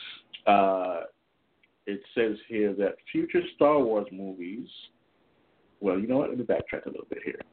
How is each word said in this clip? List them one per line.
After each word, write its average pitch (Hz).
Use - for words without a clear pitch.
Uh, 95
it 101
says 110
here 104
that 98
future 170
Star 147
Wars 110
movies, 95
well, 95
you 110
know 127
what? -
Let 123
me 120
backtrack -
a -
little -
bit -
here. -